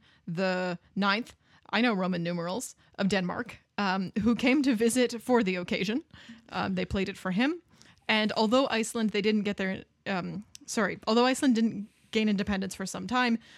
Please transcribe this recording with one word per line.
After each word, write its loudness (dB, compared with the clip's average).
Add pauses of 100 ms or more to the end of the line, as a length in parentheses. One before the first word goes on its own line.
(280)
the -2 (180)
ninth, 0 (360)
I 2
know 2
Roman 0
numerals, -4 (240)
of 2
Denmark, -2 (180)
um, 0 (120)
who 4
came 2
to 2
visit 2
for 4
the 0
occasion. -2 (460)
Um, -4
they -2
played -2
it -10
for -4
him. 0 (480)
And 2
although 4
Iceland, -2
they 0
didn't 2
get -2
their, -4 (220)
um, -4 (220)
sorry, -2
although 4
Iceland 4
didn't 0 (240)
gain 2
independence -2
for -6
some -10
time, 2 (200)